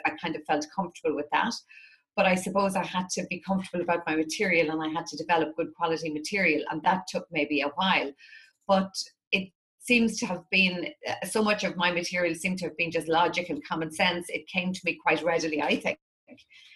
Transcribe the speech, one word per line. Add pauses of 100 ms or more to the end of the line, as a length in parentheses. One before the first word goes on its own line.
I (120)
kind
of
felt
comfortable
with
that. (600)
But
I
suppose
I
had
to
be
comfortable
about
my
material
and
I
had
to
develop
good
quality
material.
And
that
took
maybe
a
while. (580)
But (400)
it (300)
seems
to
have
been, (200)
uh,
so
much
of
my
material
seemed
to
have
been
just
logic
and
common
sense.
It
came
to
me
quite
readily,
I
think. (760)